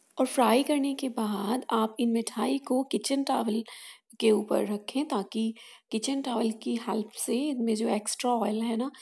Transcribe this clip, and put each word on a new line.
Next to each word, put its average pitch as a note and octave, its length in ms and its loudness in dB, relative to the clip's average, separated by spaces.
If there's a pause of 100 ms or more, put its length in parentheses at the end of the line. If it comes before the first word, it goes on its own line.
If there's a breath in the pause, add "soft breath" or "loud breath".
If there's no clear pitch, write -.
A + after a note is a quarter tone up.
(180)
और C4 80 2
फ्राई A#3+ 360 4
करने C#4 320 2
के C4+ 140 -4
बाद G#3+ 640 -2
आप A3 300 0
इन A#3+ 100 2
मिठाई A#3 480 0
को C4+ 260 0
किचन C4+ 400 -2
टॉवल A3+ 400 0 (560 loud breath)
के A3+ 100 6
ऊपर G#3+ 360 2
रखें, G#3 420 -4
ताकि A3 460 -2 (360 loud breath)
किचन C4+ 320 -2
टॉवल A#3 280 0
की A#3 260 -4
हेल्प A3 340 -2
से C4 380 -2
इनमें A#3 260 0
जो A3 140 0
एक्स्ट्रा G#3+ 420 0
ऑयल G#3+ 320 2
है A#3 140 0
ना, C4 140 -2 (120 loud breath)